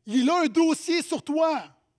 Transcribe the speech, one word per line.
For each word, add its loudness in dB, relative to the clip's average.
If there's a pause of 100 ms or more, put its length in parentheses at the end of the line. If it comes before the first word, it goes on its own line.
Il 2
a 2
un 2
dossier 0
sur -6
toi. -2 (360)